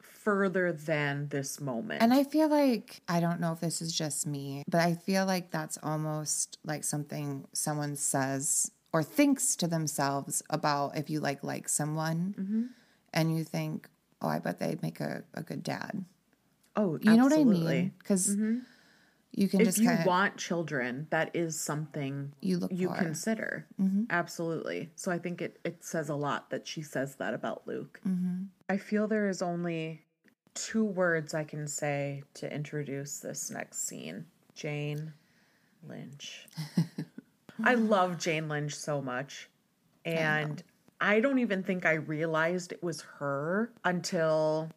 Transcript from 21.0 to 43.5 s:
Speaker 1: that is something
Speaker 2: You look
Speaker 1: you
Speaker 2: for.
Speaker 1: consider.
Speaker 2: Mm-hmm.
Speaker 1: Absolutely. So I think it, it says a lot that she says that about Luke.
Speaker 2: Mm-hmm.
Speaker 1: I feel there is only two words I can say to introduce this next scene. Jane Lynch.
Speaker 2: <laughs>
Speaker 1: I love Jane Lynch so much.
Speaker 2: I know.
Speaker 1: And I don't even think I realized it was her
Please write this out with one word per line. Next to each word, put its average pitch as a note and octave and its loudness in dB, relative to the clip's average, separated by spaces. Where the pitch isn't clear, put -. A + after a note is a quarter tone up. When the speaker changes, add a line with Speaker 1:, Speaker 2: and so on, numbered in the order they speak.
Speaker 1:
that D#3+ 0
is D#3+ -2
something C#3+ -4
Speaker 2:
You F#3 2
look F#3+ -2
Speaker 1:
you F3+ 0
Speaker 2:
for. - -2
Speaker 1:
consider. E3+ -2
Speaker 2:
Mm-hmm. G3 4
Speaker 1:
Absolutely. E3 -2
So - -4
I F3 0
think F3 -6
it, - -8
it E3+ -6
says D#3+ -4
a D3 0
lot C#3+ -2
that - -6
she - -8
says C#3 -6
that G2 -4
about - -6
Luke. - -8
Speaker 2:
Mm-hmm. F3+ -2
Speaker 1:
I F#3+ 0
feel G#3 -2
there G#3 0
is F#3+ -2
only E3+ -4
two - 0
words F3 2
I D#3 0
can D3+ -6
say C#3+ -2
to - -8
introduce C#3+ -6
this - -8
next - -6
scene. D#2+ -10
Jane D3 -6
Lynch. - -14
Speaker 2:
<laughs> - -4
Speaker 1:
I B3 6
love F#3+ 4
Jane D#3 0
Lynch D3 -2
so D3 -4
much. C3 -8
Speaker 2:
I E3 -4
know. E3 0
Speaker 1:
And D3+ 0
I G3+ 4
don't C4 4
even G3 0
think F3+ 0
I D#3+ 6
realized D#3+ 0
it - -10
was E3 -4
her D3+ -2